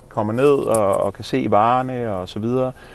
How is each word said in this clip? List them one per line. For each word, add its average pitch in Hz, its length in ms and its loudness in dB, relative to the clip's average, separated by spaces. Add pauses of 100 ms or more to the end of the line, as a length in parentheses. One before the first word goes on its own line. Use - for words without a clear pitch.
kommer 107 240 -4
ned 139 200 4
og, 110 440 2
og 98 160 -2
kan - 100 -16
se 131 260 -2
varerne 120 640 2
og 92 160 -6
så - 100 -10
videre, 127 320 -2 (240)